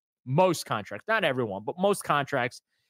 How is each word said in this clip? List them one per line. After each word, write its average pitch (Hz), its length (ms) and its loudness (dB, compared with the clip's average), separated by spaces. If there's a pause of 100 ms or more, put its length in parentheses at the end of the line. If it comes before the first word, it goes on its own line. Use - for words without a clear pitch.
(260)
most 170 400 2
contracts, 104 420 -6
not 214 180 2
everyone, 113 400 0
but 123 120 -6
most 196 260 2
contracts 139 580 0 (280)